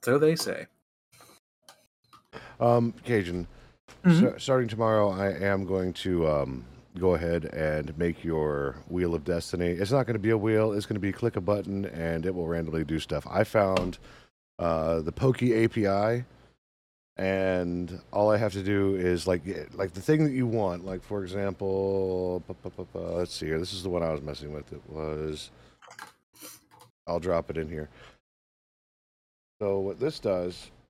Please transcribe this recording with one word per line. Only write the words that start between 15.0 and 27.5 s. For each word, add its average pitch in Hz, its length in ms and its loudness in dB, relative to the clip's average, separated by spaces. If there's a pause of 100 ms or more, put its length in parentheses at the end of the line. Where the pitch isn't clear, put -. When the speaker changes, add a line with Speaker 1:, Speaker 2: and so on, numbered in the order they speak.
Speaker 2:
the 78 100 -4
Poke 131 320 2
A 113 240 4
P 110 200 0
I, 107 360 2 (920)
and 90 840 0 (120)
all 104 200 4
I 104 60 4
have 104 160 0
to 98 100 -4
do 98 320 2
is, 90 320 2
like, 90 200 2
eh, 85 260 -8
like, 98 200 -6
the 98 80 -10
thing 156 220 4
that 147 100 2
you 127 120 0
want. 98 400 -2
Like, 92 180 -6
for 104 200 -6
example, 95 1200 -2
pu-, 92 60 -10
pu-, - 160 -12
pu-, 92 160 -12
pu-, 87 140 -12
let's 85 340 -4
see 78 140 -6
here. 80 120 0
This 90 140 -6
is 92 100 -8
the 92 60 -4
one 87 140 0
I 82 80 0
was 76 100 -4
messing 73 320 -10
with. 73 180 -12
It 73 160 -14
was, 78 600 -6 (1600)
I'll 85 120 -2
drop 85 300 0
it 76 80 -4